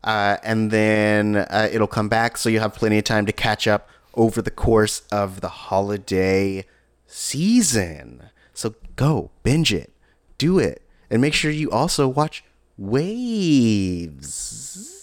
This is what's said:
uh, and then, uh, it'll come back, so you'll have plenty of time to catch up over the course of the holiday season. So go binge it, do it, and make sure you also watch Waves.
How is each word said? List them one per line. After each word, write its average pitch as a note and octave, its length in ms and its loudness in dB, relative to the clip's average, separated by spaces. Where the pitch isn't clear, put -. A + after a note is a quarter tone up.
uh, G2+ 380 0
and A2 280 0
then, G#2+ 640 2
uh, G#2 340 0
it'll G#2 180 0
come G#2+ 200 -2
back, A#2 300 0
so - 100 -2
you'll A2+ 140 2
have G#2+ 140 -4
plenty G#2+ 220 2
of G#2 60 0
time G#2+ 220 0
to G#2+ 80 -2
catch - 340 -2
up G#2 220 0
over A2+ 280 2
the G#2+ 100 -4
course A2 500 2
of F#2+ 300 -2
the F#2 80 -6
holiday F#2+ 1120 0
season. A2+ 1200 0
So - 220 -8
go C3 360 0
binge C#3+ 300 2
it, D2+ 180 -6
do F3 220 2
it, F#2 220 -2
and A2+ 120 2
make D3 120 2
sure D3+ 180 0
you D3+ 180 -4
also C3+ 380 0
watch D3 380 -2
Waves. C3 2250 -2